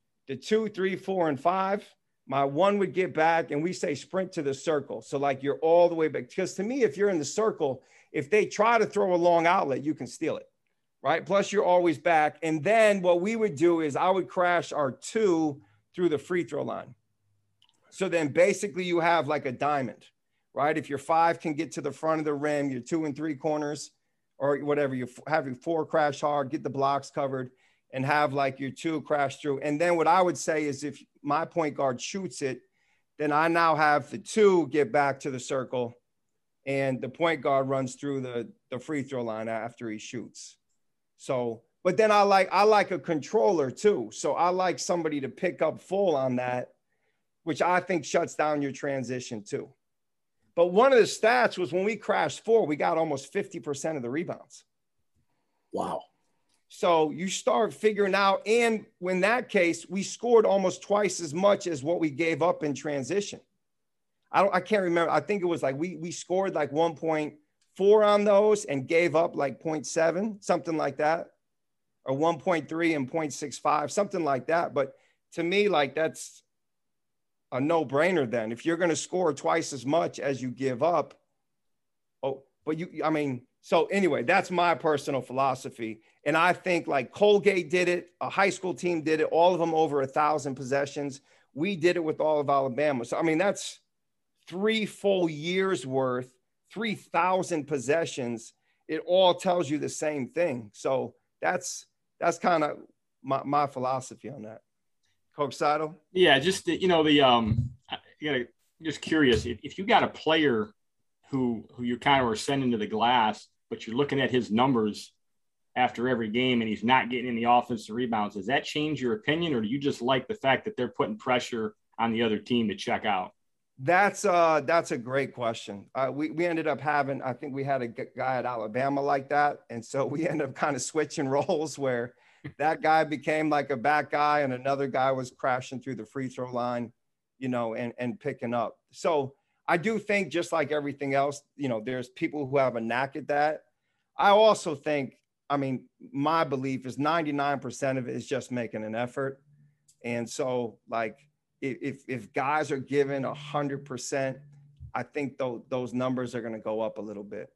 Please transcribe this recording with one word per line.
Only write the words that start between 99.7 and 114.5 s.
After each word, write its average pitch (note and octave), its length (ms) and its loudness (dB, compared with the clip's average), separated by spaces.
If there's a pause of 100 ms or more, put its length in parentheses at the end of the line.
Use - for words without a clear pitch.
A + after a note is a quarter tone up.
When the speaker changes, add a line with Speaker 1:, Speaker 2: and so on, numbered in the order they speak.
Speaker 1:
the C#3 100 -4
same D3 380 -4
thing. B2 460 -4
So B2+ 420 -4 (260)
that's, F3+ 460 -2 (320)
that's E3 180 0
kinda D#3+ 380 2 (480)
my, C3+ 200 -2
my C#3+ 220 2
philosophy B2+ 640 -6
on - 140 -14
that. A2 180 -18 (720)
Coach C#3 220 -4
Seidel? D#3 400 -2 (160)
Speaker 3:
Yeah, F3 280 4
just, F3+ 260 -2
the, E3 100 -2
you F#3 140 0
know, E3 140 4
the, D3 180 6
um, A#2 480 4 (200)
I - 80 -10 (240)
gotta, C3+ 260 -4 (360)
just D#3+ 180 -8
curious, C3 440 4
if, A#2+ 180 -6
if - 140 -12
you F#3+ 80 -8
got G3+ 180 6
a A2+ 60 0
player C#3 640 0 (580)
who, B2 340 -2 (100)
who B2 100 -10
you A#2+ 140 -2
kind C#3 240 6
of A#2+ 80 2
are A2 60 0
sending C3+ 360 -2
to A#2 60 0
the G#2 100 -4
glass, A2 600 2 (220)
but - 180 -10
you're A2 80 -8
looking C#3 240 0
at A#2+ 120 0
his A2+ 200 0